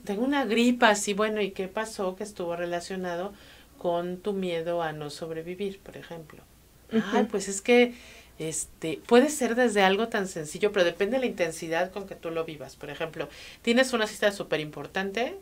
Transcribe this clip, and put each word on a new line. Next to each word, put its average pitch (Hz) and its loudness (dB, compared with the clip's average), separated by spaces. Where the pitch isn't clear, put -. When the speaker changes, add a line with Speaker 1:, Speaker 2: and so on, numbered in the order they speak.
Speaker 1:
tengo 208 -2
una 277 0
gripa", 233 4
así, 208 0
bueno, 214 0
¿y 196 0
qué 190 -6
pasó 214 -4
que 220 -10
estuvo 175 -6
relacionado 175 -6
con 175 -2
tu 208 -4
miedo 170 -2
a 156 -2
no 151 -8
sobrevivir, 175 -8
por - -18
ejemplo? 160 -14
Speaker 2:
Ujú. 220 4
Speaker 1:
"Ay, 240 6
pues 196 -2
es 196 -6
que", 240 6
este, 156 -6
puede 247 8
ser 240 0
desde 220 4
algo 196 4
tan 202 -2
sencillo, 180 -2
pero 196 4
depende 196 2
de 262 2
la 247 0
intensidad 170 -2
con 196 -10
que 170 -12
tú - -10
lo 165 -2
vivas. 156 -12
Por 147 -14
ejemplo, 156 -6
tienes 247 4
una 220 0
cita 208 0
súper 160 -2
importante 196 -4